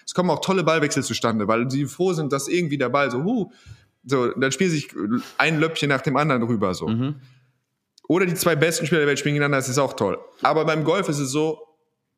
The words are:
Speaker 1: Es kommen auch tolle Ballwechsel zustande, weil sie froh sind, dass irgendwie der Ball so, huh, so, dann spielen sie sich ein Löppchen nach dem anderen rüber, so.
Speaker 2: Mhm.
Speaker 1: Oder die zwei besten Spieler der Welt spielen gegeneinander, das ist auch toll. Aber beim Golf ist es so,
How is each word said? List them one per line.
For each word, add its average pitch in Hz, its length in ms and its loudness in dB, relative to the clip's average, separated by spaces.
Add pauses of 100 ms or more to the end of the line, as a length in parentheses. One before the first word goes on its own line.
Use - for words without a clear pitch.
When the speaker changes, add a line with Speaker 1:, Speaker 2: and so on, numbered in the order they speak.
Speaker 1:
Es - 80 -12
kommen 180 180 2
auch 143 100 0
tolle 190 220 0
Ballwechsel 151 400 2
zustande, 110 440 -2
weil 117 240 0
sie 139 140 -2
froh 185 280 -2
sind, 151 200 -2
dass 139 160 -4
irgendwie 160 280 -2
der 127 120 -2
Ball 139 200 2
so, 123 140 -4
huh, 214 280 -2 (540)
so, 127 280 0
dann 135 180 0
spielen 185 180 0
sie 160 80 0
sich - 120 -6 (480)
ein 151 240 2
Löppchen 160 260 0
nach 135 140 2
dem 131 160 0
anderen 135 260 2
rüber, 107 300 0
so. - 160 -4
Speaker 2:
Mhm. 127 260 -2 (960)
Speaker 1:
Oder 185 160 4
die 175 80 0
zwei 160 240 2
besten 165 280 2
Spieler 160 140 2
der 143 80 2
Welt 139 120 0
spielen 147 160 0
gegeneinander, 143 240 2
das 127 100 -4
ist 127 80 0
auch 135 160 2
toll. 98 240 0 (240)
Aber 151 240 2
beim 156 180 0
Golf 170 240 0
ist 147 120 -2
es 135 120 -4
so, 156 300 -2 (560)